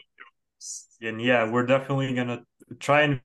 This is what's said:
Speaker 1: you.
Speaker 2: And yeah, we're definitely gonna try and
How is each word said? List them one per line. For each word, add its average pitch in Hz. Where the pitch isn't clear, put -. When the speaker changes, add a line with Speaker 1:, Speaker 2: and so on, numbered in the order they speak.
Speaker 1:
you. 113
Speaker 2:
And 110
yeah, 120
we're 123
definitely 135
gonna 123
try 147
and 143